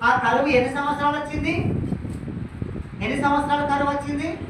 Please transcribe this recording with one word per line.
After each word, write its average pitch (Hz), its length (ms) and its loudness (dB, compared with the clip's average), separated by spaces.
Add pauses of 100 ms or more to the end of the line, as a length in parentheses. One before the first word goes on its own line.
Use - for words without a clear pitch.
ఆ - 120 6
కరువు 262 300 4
ఎన్ని 254 280 4
సంవత్సరాలు 285 420 0
వచ్చింది? 302 400 -2 (1500)
ఎన్ని 269 180 -2
సంవత్సరాల 285 440 2
కరువు 285 240 2
వచ్చింది? 294 480 -4 (120)